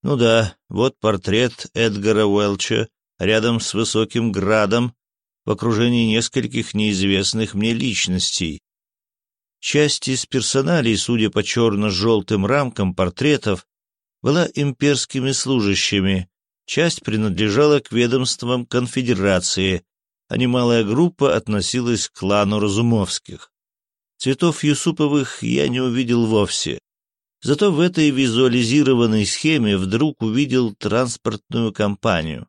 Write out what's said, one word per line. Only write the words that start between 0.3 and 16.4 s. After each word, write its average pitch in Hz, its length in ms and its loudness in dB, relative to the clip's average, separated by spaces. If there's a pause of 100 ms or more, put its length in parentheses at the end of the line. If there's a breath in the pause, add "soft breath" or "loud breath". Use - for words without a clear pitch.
вот 127 300 -2
портрет 107 720 0
Эдгара 107 520 0
Уэлча 104 600 0 (300)
рядом 110 420 0
с - 140 -8
высоким 110 580 -2
градом 107 640 0 (520)
в 110 60 -4
окружении 117 600 0
нескольких 117 600 -4
неизвестных 101 800 0
мне 107 200 -2
личностей. 92 880 -4 (960)
Часть - 480 0
из 131 180 -4
персоналей, 135 720 0
судя 110 340 0
по 104 140 -2
черно-желтым 104 1040 0
рамкам 117 500 -2
портретов, 101 680 0 (560)
была 156 320 0
имперскими 139 760 -2
служащими, 98 1000 0 (360)